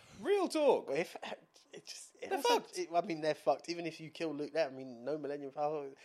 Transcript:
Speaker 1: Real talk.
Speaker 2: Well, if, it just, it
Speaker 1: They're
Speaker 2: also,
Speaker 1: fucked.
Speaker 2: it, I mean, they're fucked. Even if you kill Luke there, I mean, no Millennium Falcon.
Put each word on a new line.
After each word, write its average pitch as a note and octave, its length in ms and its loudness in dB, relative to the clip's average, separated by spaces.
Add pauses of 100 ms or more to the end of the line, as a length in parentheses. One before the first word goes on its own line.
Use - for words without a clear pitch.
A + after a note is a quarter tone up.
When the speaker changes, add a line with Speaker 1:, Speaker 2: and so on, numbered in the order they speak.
(220)
Speaker 1:
Real F#4 260 4
talk. D4 400 4
Speaker 2:
Well, C#3 80 -2
if, F3 180 -2 (580)
it - 140 -16
just, - 360 -14
it - 80 -8
Speaker 1:
They're F#4+ 80 2
Speaker 2:
also, F#4 160 4
Speaker 1:
fucked. - 240 0
Speaker 2:
it, F3 160 -4
I F3 80 4
mean, D#3+ 180 -4
they're D3+ 140 2
fucked. - 340 2
Even E3+ 180 -4
if D#3+ 140 -6
you D#3 100 -10
kill D#3+ 220 -4
Luke C#3+ 220 -4
there, D3+ 140 2
I - 20 -10
mean, B2+ 340 -12
no D3+ 140 -2
Millennium C#3+ 320 -6
Falcon. D3 400 -2 (140)